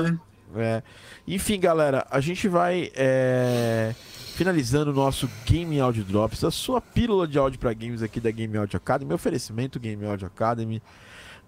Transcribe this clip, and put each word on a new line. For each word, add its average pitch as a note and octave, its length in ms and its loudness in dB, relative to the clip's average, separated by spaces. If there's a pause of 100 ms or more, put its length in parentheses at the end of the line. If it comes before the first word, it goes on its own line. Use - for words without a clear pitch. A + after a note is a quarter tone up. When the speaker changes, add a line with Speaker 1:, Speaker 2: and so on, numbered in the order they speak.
Speaker 1:
né? E3 160 2 (400)
Speaker 2:
É. A2+ 260 -2 (440)
Enfim, G3 320 -2
galera, D#3+ 520 4
a C#3 100 2
gente F3 280 0
vai, F3 460 2
é, B2 1000 2 (420)
finalizando D3+ 540 2
o C#3+ 40 0
nosso C3+ 340 2 (180)
Game D#3 340 2
Audio A#2 240 2
Drops, G#2 400 0
a D#3+ 60 2
sua B3 300 -2
pílula G3+ 460 2
de D3 120 0
áudio C3+ 200 2
pra A#2+ 140 -2
games A2+ 300 -6
aqui A2+ 180 -4
da A2+ 100 0
Game A2 260 -4
Audio G#2 200 -2
Academy, C3+ 380 -2
oferecimento C3+ 640 -4
Game G#2+ 240 -6
Audio G2+ 220 -4
Academy, A2+ 560 -2 (640)